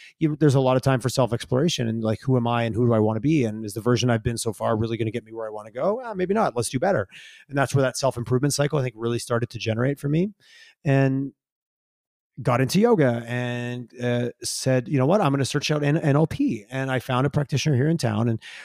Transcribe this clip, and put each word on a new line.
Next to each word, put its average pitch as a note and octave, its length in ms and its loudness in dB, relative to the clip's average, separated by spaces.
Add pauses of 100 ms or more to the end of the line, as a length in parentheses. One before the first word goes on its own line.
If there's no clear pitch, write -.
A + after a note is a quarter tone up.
(200)
You, D3+ 160 0
there's C#3+ 200 4
a C#3 40 4
lot C3 160 4
of B2+ 80 0
time C3+ 160 2
for B2 100 -2
self-exploration B2 800 0
and, A2+ 160 -4
like, A2 180 -2
who C3 160 2
am A#2 100 0
I A#2 160 0
and A2 120 -2
who B2 100 2
do A#2 80 4
I A2 60 4
wanna A2 200 2
be? C#3+ 240 2
And A2 220 -4
is G#2 80 -10
the A2+ 80 -8
version A#2+ 280 2
I've A2+ 140 2
been A#2 140 -2
so A2 160 -4
far A2+ 220 -2
really A2+ 220 -2
gonna A2 120 -2
get G#2+ 160 -8
me A2 80 -20
where A2+ 140 -8
I G#2+ 40 -10
wanna G#2+ 200 -14
go? F#3 320 -4
"Ah, A3+ 100 -12
maybe F#3 200 -2
not. E3+ 220 0
Let's A#2 140 -2
do C3 100 -2
better." D3+ 280 0 (420)
And C#3 80 -4
that's C3+ 160 -2
where C#3 80 4
that B2+ 160 0
self-improvement B2+ 560 0
cycle, D3 240 -2
I C3 60 0
think, B2+ 140 -6
really A#2 220 -2
started A#2 320 -2
to A2 60 -12
generate A2+ 420 -2
for C#3+ 100 -4
me. F3+ 240 0 (520)
And C3+ 460 2 (1080)
got B2 200 2
into C3+ 180 2
yoga D3 480 4
and, B2 640 -6 (100)
uh, A#2+ 280 0 (140)
said, B2+ 440 0
"You D3+ 100 0
know C3 80 2
what? G3 160 4
I'm C#3+ 100 2
gonna C3+ 140 2
search - 260 -2
out D3 120 -2
N-, C#3+ 140 2
N D3 180 2
L D#3 120 4
P." D3+ 420 -2
And C3+ 220 -4
I B2+ 80 0
found C3 260 0
a C#3+ 40 2
practitioner D3 460 0
here C3 120 2
in E3 100 0
town. A2+ 300 0
And A2+ 140 -2 (240)